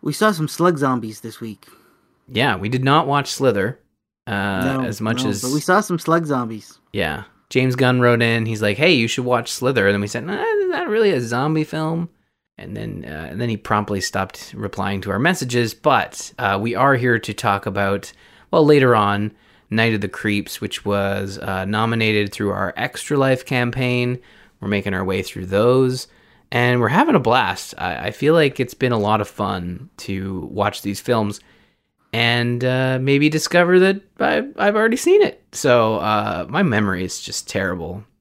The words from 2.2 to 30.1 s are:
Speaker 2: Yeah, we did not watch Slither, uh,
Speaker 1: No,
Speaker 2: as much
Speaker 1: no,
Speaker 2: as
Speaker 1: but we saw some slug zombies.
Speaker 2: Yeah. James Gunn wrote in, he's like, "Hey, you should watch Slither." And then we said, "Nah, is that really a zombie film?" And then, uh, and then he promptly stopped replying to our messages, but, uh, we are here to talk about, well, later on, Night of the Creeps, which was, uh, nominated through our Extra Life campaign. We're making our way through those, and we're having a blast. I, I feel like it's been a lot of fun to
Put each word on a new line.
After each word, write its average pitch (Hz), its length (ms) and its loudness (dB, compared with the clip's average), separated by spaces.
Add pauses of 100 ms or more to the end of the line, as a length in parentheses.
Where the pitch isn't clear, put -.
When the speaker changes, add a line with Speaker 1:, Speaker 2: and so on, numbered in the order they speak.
Speaker 2:
Yeah, 120 260 0
we 98 140 -4
did 131 160 -2
not 139 240 2
watch 139 240 -2
Slither, 113 480 0 (480)
uh, 98 480 -2
Speaker 1:
No, 131 80 -2
Speaker 2:
as 110 160 -6
much 117 240 -2
Speaker 1:
no, 107 60 0
Speaker 2:
as 98 120 -4
Speaker 1:
but 127 80 -4
we 151 100 0
saw 185 200 2
some 180 180 -4
slug 165 280 0
zombies. 117 520 -6 (140)
Speaker 2:
Yeah. 82 320 -4 (260)
James 127 240 2
Gunn 127 260 4
wrote 120 220 6
in, 117 240 2
he's 110 160 -4
like, 104 140 0
"Hey, 165 160 4
you 120 160 2
should 123 160 -4
watch 123 260 0
Slither." 123 380 2
And 101 60 4
then 101 60 0
we 101 60 -2
said, 113 180 -6
"Nah, - 160 -6
is 415 300 0
that 339 180 -4
really 214 220 2
a 143 100 0
zombie 139 440 0
film?" 160 460 -4 (460)
And 98 200 -14
then, 104 280 -10
uh, 76 240 -12
and 87 120 -10
then 120 80 -2
he 113 80 -2
promptly 104 440 -2
stopped - 540 -6
replying 98 460 -6
to - 100 -6
our 95 80 0
messages, 123 560 0
but, - 640 0
uh, 98 240 0
we 113 140 -4
are 135 180 4
here 120 240 2
to - 160 -6
talk 101 320 -2
about, 98 460 -2 (380)
well, 165 140 6
later 135 320 6
on, 104 360 2 (360)
Night 113 240 2
of 104 80 0
the 101 80 -4
Creeps, 101 500 -4
which - 240 -8
was, 98 560 -2
uh, 95 280 -4
nominated 107 680 0
through 101 180 -2
our 98 280 -2
Extra - 400 -4
Life 131 260 2
campaign. 123 760 -2 (400)
We're 101 100 -8
making 101 260 -2
our 95 100 -2
way 95 180 -2
through 95 240 -10
those, 127 600 2 (440)
and 123 300 2
we're 113 80 2
having 247 260 4
a 170 60 4
blast. 113 560 0
I, 80 300 -6
I 107 40 -4
feel 139 220 0
like 151 260 2
it's 123 140 -2
been 127 180 -2
a 117 80 0
lot 107 220 2
of 104 80 -4
fun 90 680 -6
to 95 520 -6